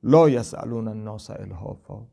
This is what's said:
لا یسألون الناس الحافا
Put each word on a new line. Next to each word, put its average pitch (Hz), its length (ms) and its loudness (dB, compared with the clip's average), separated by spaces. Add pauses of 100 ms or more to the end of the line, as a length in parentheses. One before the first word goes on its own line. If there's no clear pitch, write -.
لا 156 260 8
یسألون 117 600 -4
الناس 107 420 -12
الحافا 101 840 -14